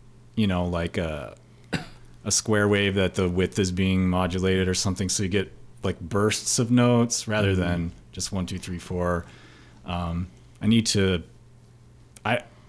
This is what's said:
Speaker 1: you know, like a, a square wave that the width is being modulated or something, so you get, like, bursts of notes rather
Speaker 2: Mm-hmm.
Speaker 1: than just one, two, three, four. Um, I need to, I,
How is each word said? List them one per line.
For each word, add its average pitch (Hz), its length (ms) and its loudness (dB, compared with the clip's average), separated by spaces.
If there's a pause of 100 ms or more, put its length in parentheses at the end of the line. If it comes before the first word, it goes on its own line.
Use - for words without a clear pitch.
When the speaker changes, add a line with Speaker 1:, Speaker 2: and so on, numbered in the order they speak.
(360)
Speaker 1:
you 110 120 2
know, 90 180 0
like 87 320 -4
a, 78 380 -6 (880)
a 101 80 -4
square 104 360 2
wave 101 280 2
that 95 200 2
the 92 140 2
width 90 300 0
is 92 120 2
being 92 380 2
modulated 92 580 0
or 92 60 0
something, 92 360 -2
so 104 140 -2
you 92 60 -2
get, 95 220 0 (320)
like, 98 160 -4
bursts 104 600 0
of 120 120 0
notes 120 560 2
rather 107 240 2
Speaker 2:
Mm-hmm. 92 100 2
Speaker 1:
than 85 300 -2 (200)
just - 200 -8
one, 92 140 -2
two, 92 140 -8
three, 87 200 -8
four. 87 460 -2 (600)
Um, 87 420 -4 (340)
I 104 60 0
need 113 200 4
to, 95 340 2 (1040)
I, 117 160 0 (280)